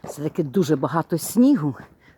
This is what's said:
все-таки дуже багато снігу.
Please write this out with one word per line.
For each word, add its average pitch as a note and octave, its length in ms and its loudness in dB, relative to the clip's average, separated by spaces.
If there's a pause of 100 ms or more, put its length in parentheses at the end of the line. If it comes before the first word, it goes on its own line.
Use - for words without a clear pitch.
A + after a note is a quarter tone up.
все-таки D#3 400 -6
дуже D3+ 320 2
багато D3+ 420 -2
снігу. G3 580 2 (420)